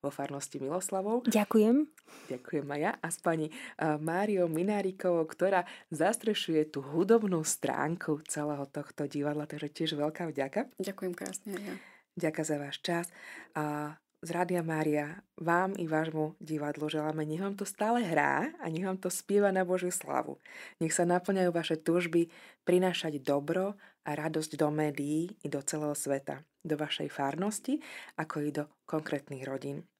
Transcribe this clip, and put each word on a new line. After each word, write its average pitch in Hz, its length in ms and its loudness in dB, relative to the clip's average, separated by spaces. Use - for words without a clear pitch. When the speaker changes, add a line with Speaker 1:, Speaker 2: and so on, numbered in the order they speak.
Speaker 1:
vo 143 80 -2
farnosti 139 480 -6
Miloslavov. 190 640 0
Speaker 2:
Ďakujem. 226 640 6
Speaker 1:
Ďakujem - 380 -4
aj - 0 -
ja. 160 160 0
A - 160 -6
s - 160 -6
pani, 160 240 2
e, - 40 -12
Máriou 180 480 2
Minárikovou, 185 800 0
ktorá 180 400 2
zastrešuje 165 800 2
tú 135 240 -6
hudobnú 190 480 4
stránku 156 880 0
celého 147 400 -4
tohto 147 400 -6
divadla. 147 400 -2
Takže 147 240 -6
tiež 156 240 -2
veľká 151 320 -2
vďaka. 139 480 -2
Speaker 3:
Ďakujem 190 400 -6
krásne 190 400 -8
aj 202 80 -10
ja. 185 100 -8
Speaker 1:
Ďakujem 156 240 0
za 151 160 0
váš 143 240 -8
čas. 170 200 0
A 151 400 -4
z 165 80 -12
Rádia 175 320 0
Mária 156 640 0
vám 175 360 4
i 165 120 -4
vášmu 156 480 0
divadlu 147 520 -4
želáme, 156 360 -2
nech 156 160 -4
vám 196 160 -4
to 196 80 -4
stále 226 400 0
hrá 151 520 2
a 294 160 -10
nech 175 120 -2
vám 190 120 -2
to 185 120 -4
spieva 202 400 4
na 190 160 4
Božiu 180 280 0
slavu. 139 480 -4
Nech 160 120 0
sa 175 120 4
naplňajú 180 440 4
vaše 165 280 0
túžby 170 560 2
prinášať 175 600 2
dobro 170 520 0
a 151 80 -4
radosť 156 440 -2
do 151 120 4
médií 151 640 0
i - 40 -4
do 139 120 -4
celého 151 320 -2
sveta, 139 480 -4
do 156 80 0
vašej 151 360 -2
farnosti, 196 720 -2
ako 156 240 -4
i 147 80 0
do 151 140 -2
konkrétnych 143 560 -4
rodín. 139 400 -6